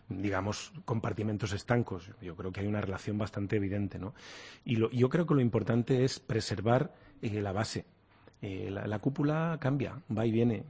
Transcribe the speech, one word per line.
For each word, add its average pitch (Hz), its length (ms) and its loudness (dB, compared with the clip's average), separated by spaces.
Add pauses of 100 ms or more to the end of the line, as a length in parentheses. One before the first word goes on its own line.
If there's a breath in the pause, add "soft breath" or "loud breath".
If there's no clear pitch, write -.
digamos, 98 640 -2 (120)
compartimentos 104 680 -2
estancos. 101 580 0 (100)
Yo 85 160 -10
creo 92 160 -6
que 95 80 -6
hay 101 60 0
una 104 160 0
relación 98 340 -2
bastante 104 400 -2
evidente, 98 420 -2
¿no? 90 160 -8 (500 loud breath)
Y 117 120 -2
lo, 113 140 4
yo 127 180 4
creo 165 180 2
que 156 80 4
lo 139 60 6
importante 120 640 4
es - 160 0
preservar, 110 720 2 (280 loud breath)
eh, 104 180 -2
la 101 120 -2
base. 110 340 -2 (560 soft breath)
Eh, 98 280 -6
la, 98 160 -4
la 104 140 -2
cúpula 151 600 0
cambia, 131 400 -2 (160)
va 113 80 2
y 117 60 4
viene. 113 400 2